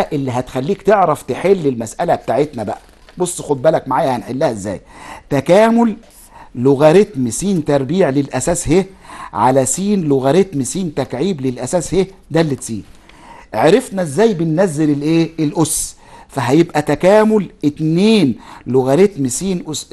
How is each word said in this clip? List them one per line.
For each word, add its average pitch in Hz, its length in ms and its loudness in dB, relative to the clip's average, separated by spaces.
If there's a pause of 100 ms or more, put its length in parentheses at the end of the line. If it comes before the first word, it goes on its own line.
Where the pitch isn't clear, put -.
(140)
اللي 135 180 -4
هتخليك 131 500 -6
تعرف 185 400 2
تحل 170 460 0
المسألة 127 480 -2
بتاعتنا 123 480 -2
بقى. 101 160 -8 (380)
بص 175 240 -6
خد 139 200 -4
بالك 156 260 0
معايا 135 280 -2
هنحلها 120 360 -4
ازاي. 101 300 -8 (480)
تكامل 214 640 4 (600)
لوغاريتم 139 760 4
س 135 160 -6 (200)
تربيع 147 440 0
للأساس 135 600 -2
ه 185 160 2 (480)
على 127 320 2
س - 140 -4
لوغاريتم 160 840 0
س 165 160 -8 (160)
تكعيب 139 460 -4
للأساس 131 520 -4
ه 185 120 2 (260)
دالة 156 300 0
س. 117 120 -10 (800)
عرفنا 185 480 2
ازاي 180 320 0
بننزل 160 560 0
الايه؟ 160 400 0 (100)
الأس. - 560 -2 (340)
فهيبقى 147 520 0
تكامل 208 680 2 (160)
اتنين 160 760 2 (280)
لوغاريتم 135 600 2
س 123 160 -6
أس، 175 500 -6